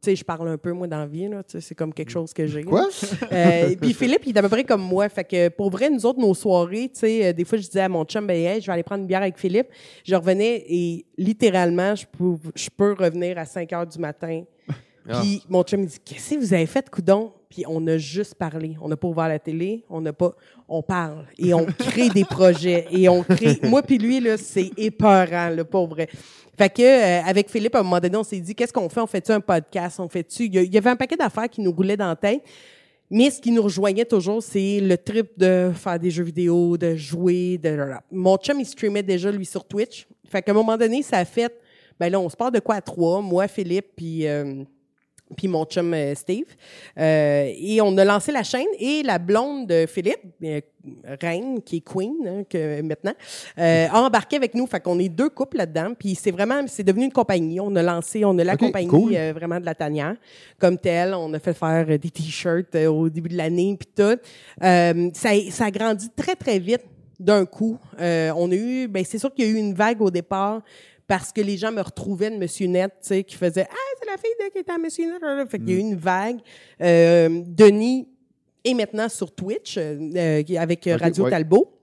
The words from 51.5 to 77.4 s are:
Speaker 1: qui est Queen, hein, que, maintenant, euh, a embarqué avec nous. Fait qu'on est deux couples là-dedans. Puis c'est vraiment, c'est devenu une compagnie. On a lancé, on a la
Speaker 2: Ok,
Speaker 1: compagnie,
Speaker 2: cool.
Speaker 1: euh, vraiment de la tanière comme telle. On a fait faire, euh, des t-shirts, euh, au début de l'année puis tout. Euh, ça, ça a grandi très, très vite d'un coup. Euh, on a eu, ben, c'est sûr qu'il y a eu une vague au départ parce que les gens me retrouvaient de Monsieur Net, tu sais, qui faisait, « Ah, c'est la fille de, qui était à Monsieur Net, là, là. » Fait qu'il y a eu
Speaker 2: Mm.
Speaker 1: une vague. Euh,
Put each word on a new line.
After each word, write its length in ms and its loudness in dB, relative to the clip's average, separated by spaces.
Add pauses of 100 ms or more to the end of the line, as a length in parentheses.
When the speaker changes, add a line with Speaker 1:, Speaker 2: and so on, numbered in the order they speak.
Speaker 1:
qui 140 -8
est 40 -6
Queen, 320 -6 (140)
hein, 200 -8
que, 340 -4
maintenant, 320 -6 (440)
euh, 320 4
a 120 4
embarqué 340 2
avec 180 -2
nous. 140 -2
Fait 140 -6
qu'on 180 0
est 100 0
deux 200 0
couples 280 -6
là-dedans. 400 -4
Puis 160 -4
c'est 160 -2
vraiment, 380 -2
c'est 160 -10
devenu 220 2
une 60 -2
compagnie. 480 0
On 160 -2
a 60 4
lancé, 440 -2
on 120 4
a 60 4
la 100 2
Speaker 2:
Ok, 60 0
Speaker 1:
compagnie, 280 0
Speaker 2:
cool. 280 6
Speaker 1:
euh, 180 -2
vraiment 260 -6
de 60 -10
la 100 -4
tanière 400 -4 (440)
comme 180 4
telle. 380 0
On 180 -6
a 60 -4
fait 140 -2
faire, 360 0
euh, 80 2
des 140 -4
t-shirts, 640 -4
euh, 120 2
au 220 2
début 200 -8
de 80 -6
l'année 420 -2
puis 160 -18
tout. 240 2 (440)
Euh, 500 4
ça, 160 -2 (200)
ça 160 -2
a 60 -2
grandi 440 -2
très, 200 -4
très 240 -2
vite 240 -2 (360)
d'un 260 4
coup. 340 -4 (200)
Euh, 360 0
on 160 0
a 40 0
eu, 320 -4
ben, 160 -4
c'est 140 -8
sûr 160 -4
qu'il 120 0
y 20 2
a 40 2
eu 40 2
une 180 -2
vague 280 0
au 100 2
départ 500 -4 (460)
parce 240 -2
que 100 -4
les 160 -2
gens 140 -4
me 100 -6
retrouvaient 500 -6
de 60 -8
Monsieur 300 -6
Net, 240 0 (100)
tu 80 -16
sais, 140 0
qui 120 -16
faisait, « 360 -2
Ah, 40 -14 (260)
c'est 80 -10
la 80 -6
fille 220 -4
de, 140 -6
qui 60 -6
était 120 -8
à 60 -4
Monsieur 340 -6
Net, 100 -10
là, 140 -4
là. » 140 -4
Fait 100 -6
qu'il 100 -6
y 40 0
a 20 0
eu 80 0
Speaker 2:
Mm. 80 -4
Speaker 1:
une 40 -4
vague. 420 -2 (440)
Euh, 640 6